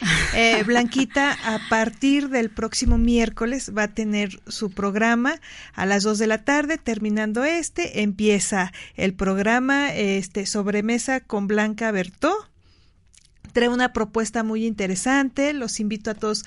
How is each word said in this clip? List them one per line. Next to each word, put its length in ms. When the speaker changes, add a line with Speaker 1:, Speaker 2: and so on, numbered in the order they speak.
Speaker 1:
<laughs> 60
Speaker 2:
Eh, 280
Blanquita, 680
a 140
partir 600
del 220
próximo 480
miércoles 800
va 80
a 100
tener 520
su 240
programa 720
a 120
las 180
dos 140
de 100
la 160
tarde. 340
Terminando 640
este, 580
empieza 680
el 200
programa, 800
este, 540
Sobremesa 720
con 280
Blanca 420
Bertó. 420
Trae 160
una 240
propuesta 520
muy 200
interesante. 880
Los 280
invito 320
a 20
todos 320